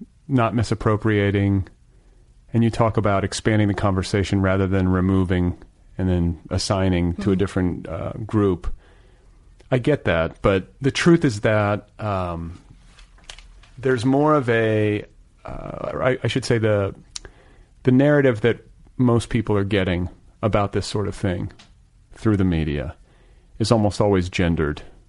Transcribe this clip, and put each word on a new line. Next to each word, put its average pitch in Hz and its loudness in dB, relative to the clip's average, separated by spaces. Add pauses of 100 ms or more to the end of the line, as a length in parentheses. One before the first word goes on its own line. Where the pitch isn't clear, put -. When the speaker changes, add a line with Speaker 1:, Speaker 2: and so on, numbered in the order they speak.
(280)
Speaker 1:
not 117 2
misappropriating, 101 0 (840)
and 113 2
you 113 4
talk 110 0
about 101 0
expanding 107 0
the 101 2
conversation 98 0
rather 95 2
than 92 2
removing 92 2 (400)
and 92 -2
then 87 0 (100)
assigning 92 0
to 101 -8
a - -4
Speaker 2:
Mm-hmm. 95 2
Speaker 1:
different, 90 -2
uh, - -8 (120)
group, 101 0 (1000)
I 131 2
get 139 0
that. 82 -2
But 95 2 (120)
the 135 0
truth 170 4
is 110 0
that, 104 0 (120)
um, 87 -6 (1160)
there's 127 0
more 143 4
of 131 0
a, 110 2 (400)
uh, - -10 (120)
I, 127 0
I - 0
should - -2
say 120 2
the, 104 0 (880)
the 127 0
narrative 135 2
that 113 -2 (320)
most 117 0
people 104 -2
are 101 0
getting 92 -2 (340)
about 101 0
this 101 -4
sort 101 -4
of 95 -8
thing 101 -4 (640)
through 107 0
the 95 2
media 78 -2 (640)
is 113 0
almost 104 2
always 95 2
gendered. 82 -2 (260)